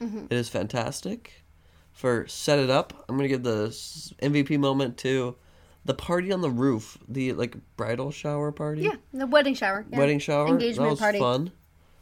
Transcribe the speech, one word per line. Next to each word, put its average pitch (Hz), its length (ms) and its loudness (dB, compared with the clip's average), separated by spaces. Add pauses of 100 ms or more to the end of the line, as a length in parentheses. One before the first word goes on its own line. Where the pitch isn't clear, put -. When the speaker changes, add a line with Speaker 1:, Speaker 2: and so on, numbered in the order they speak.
Speaker 1:
Mm-hmm. 220 280 -8
Speaker 2:
It - 20 -2
is 120 160 0
fantastic, 131 960 -6 (480)
for 120 360 0
Set - 300 0
It 131 120 2
Up. - 380 0
I'm 127 80 -2
gonna 139 120 2
give 127 140 0
the 110 260 0
s-, - 520 -14
M 143 120 2
V 147 120 6
P 147 120 0
moment 135 420 2
to 127 380 0 (480)
the 135 100 0
party 180 380 -2
on 185 100 0
the 147 80 2
roof, 120 480 0 (100)
the, 127 240 -2
like, 107 240 -4 (220)
bridal 120 320 -2
shower 147 420 -4
party? 151 300 -4
Speaker 1:
Yeah, 392 140 0 (180)
the 262 120 -4
wedding 269 280 4
shower, 202 360 -2
yeah. - 80 -4
Speaker 2:
Wedding 143 200 4
shower. 147 280 2
Speaker 1:
Engagement - 420 2
Speaker 2:
That - 20 4
was 143 100 0
Speaker 1:
party. 208 180 2
Speaker 2:
fun. 135 340 2 (500)